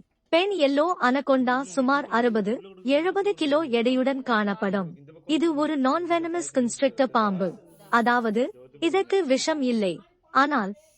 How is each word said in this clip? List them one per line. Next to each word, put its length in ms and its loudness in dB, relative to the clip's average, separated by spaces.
பெண் 180 2
எல்லோ 520 0
அனகொண்டா 600 0
சுமார் 440 0
அறுபது, 480 0
எழுபது 500 0
கிலோ 280 0
எடையுடன் 640 0
காணப்படும். 640 -2
இது 300 0
ஒரு 220 -2
non-venomous 760 -2
constrictor 520 0
பாம்பு, 440 -2
அதாவது 560 2
இதற்கு 460 0
விஷம் 360 0
இல்லை, 320 0
ஆனால் 400 2